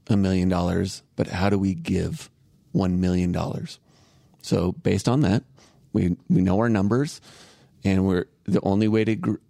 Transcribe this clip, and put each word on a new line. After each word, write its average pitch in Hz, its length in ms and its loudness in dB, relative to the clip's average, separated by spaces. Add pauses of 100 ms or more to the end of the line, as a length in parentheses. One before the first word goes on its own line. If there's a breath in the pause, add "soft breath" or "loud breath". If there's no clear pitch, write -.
a 110 80 2
million 95 320 2
dollars, 90 540 -2 (140)
but - 120 -2
how 92 200 -2
do 101 100 2
we 98 160 0
give 92 560 -4 (420)
one 90 280 0
million 90 320 0
dollars? - 460 -6 (640 soft breath)
So 90 300 0
based 98 360 -2
on 127 120 2
that, 104 240 2 (480 soft breath)
we, 90 240 0 (120)
we - 140 2
know 92 160 2
our 117 100 2
numbers, 113 520 0 (640 loud breath)
and 95 220 2
we're, 90 200 0 (180)
the - 180 0
only 101 260 2
way 110 160 2
to 110 120 0
gr-, 113 180 -2 (160)